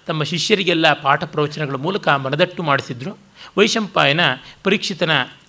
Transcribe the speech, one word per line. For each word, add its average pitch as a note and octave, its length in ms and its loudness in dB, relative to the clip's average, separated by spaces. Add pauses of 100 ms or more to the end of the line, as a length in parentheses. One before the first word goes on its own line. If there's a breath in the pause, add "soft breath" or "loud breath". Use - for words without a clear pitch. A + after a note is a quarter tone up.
ತಮ್ಮ D#3 160 -2
ಶಿಷ್ಯರಿಗೆಲ್ಲ E3+ 720 2
ಪಾಠ D3 320 2
ಪ್ರವಚನಗಳ D3+ 500 -4
ಮೂಲಕ E3+ 340 -4
ಮನದಟ್ಟು D3 540 0
ಮಾಡಿಸಿದ್ರು. C#3 560 -4 (400 loud breath)
ವೈಶಂಪಾಯನ F3 640 2 (440 loud breath)
ಪರೀಕ್ಷಿತನ F#3+ 460 -2 (380)